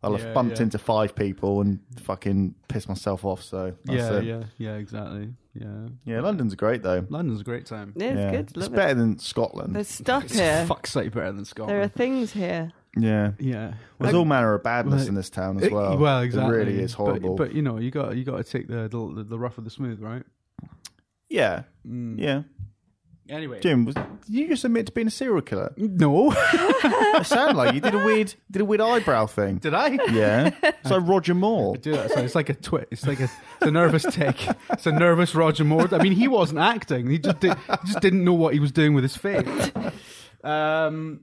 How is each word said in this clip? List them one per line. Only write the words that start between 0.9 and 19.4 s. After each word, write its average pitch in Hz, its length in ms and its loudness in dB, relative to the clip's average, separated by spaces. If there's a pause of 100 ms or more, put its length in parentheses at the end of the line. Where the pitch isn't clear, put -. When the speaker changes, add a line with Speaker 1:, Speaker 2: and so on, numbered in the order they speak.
Speaker 1:
people 101 460 0
and 101 200 0 (200)
fucking 98 540 -2 (140)
pissed - 200 -6
myself 95 380 -4
off, 92 160 -4
so 92 320 -8 (100)
that's 131 140 -4
Speaker 2:
Yeah, 117 180 -2
Speaker 1:
it. 110 80 -2
Speaker 2:
yeah, 113 180 -8 (140)
yeah, 107 200 -8
exactly. 104 580 -10 (200)
Yeah. 110 340 -12 (160)
Speaker 1:
Yeah, 117 160 -4
London's 147 360 -2
great, 110 260 0
though. 92 280 -2
Speaker 2:
London's 143 320 -4
a - 20 -12
great 120 220 -10
time. 104 280 -14
Speaker 3:
Yeah, 196 140 -6
it's 269 100 -4
Speaker 1:
Yeah. - 140 -2
Speaker 3:
good. - 80 -2
Speaker 1:
It's - 160 -10
Speaker 3:
Love 175 180 -6
Speaker 1:
better 185 180 2
Speaker 3:
it. - 40 2
Speaker 1:
than 113 240 0
Scotland. - 560 -6
Speaker 3:
There's 208 120 -4
stuff 262 360 -2
Speaker 2:
It's - 100 -10
Speaker 3:
here. 165 320 2
Speaker 2:
fuck's - 240 -4
sake 110 220 -4
better 95 180 -4
than 98 140 -10
Scotland. 110 340 -6
Speaker 3:
There 98 60 0
are 104 40 -2
things 247 440 -2
here. 175 400 -4 (240)
Speaker 1:
Yeah. 107 420 2
Speaker 2:
Yeah. 113 360 -4 (260)
Speaker 1:
There's 139 120 2
Speaker 2:
Like, - 20 2
Speaker 1:
all 175 100 4
manner 127 300 4
of 101 100 -2
badness 120 380 0
Speaker 2:
like, 123 80 -4
Speaker 1:
in 98 40 -2
this 95 160 -6
town 95 280 -4
as 101 60 -2
Speaker 2:
it, 202 80 2
Speaker 1:
well. 104 240 0
Speaker 2:
well, 139 260 2
Speaker 1:
It - 40 0
Speaker 2:
exactly. 120 300 0
Speaker 1:
really 104 240 0
is - 120 -4
Speaker 2:
But, - 120 -12
Speaker 1:
horrible. 92 320 -2
Speaker 2:
but, - 180 -2
you 151 80 0
know, 120 160 -2
you 123 140 -4
got, 117 240 -4
you 127 80 -4
got 131 140 -6
to 117 60 -4
take - 220 -8
the, 117 220 -6
the, 110 360 -8
the 113 140 -10
rough 120 180 -6